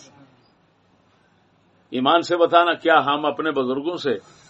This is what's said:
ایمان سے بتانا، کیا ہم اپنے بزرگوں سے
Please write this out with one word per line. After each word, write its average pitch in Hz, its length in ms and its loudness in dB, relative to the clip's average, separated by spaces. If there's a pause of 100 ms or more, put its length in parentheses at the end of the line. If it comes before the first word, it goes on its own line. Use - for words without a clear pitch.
(1900)
ایمان 139 320 2
سے 175 160 -2
بتانا، 170 360 4
کیا 156 320 2
ہم 147 200 -2
اپنے 156 260 -4
بزرگوں 139 460 -4
سے 143 120 -6 (400)